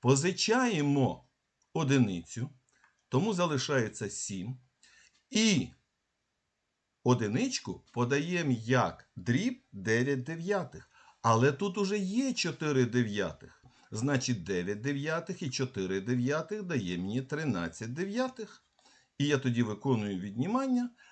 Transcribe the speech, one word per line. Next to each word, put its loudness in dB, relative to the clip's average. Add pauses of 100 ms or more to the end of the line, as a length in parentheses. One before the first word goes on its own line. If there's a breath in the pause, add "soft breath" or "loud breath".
позичаємо 2 (440)
одиницю, 2 (580 soft breath)
тому 2
залишається 0
сім. -8 (720 soft breath)
І 4 (1400)
одиничку 0
подаємо 0
як 0
дріб 0 (100)
дев'ять 0
дев'ятих. -6 (320 soft breath)
Але 4
тут -4
уже 0
є 0
чотири 0
дев'ятих. -2 (280 soft breath)
Значить, -2
дев'ять -2
дев'ятих -6
і -4
чотири -2
дев'ятих -2
дає -2
мені -4
тринадцять -4
дев'ятих. -6 (540 soft breath)
І 2
я 2
тоді 2
виконую 0
віднімання 0 (220 soft breath)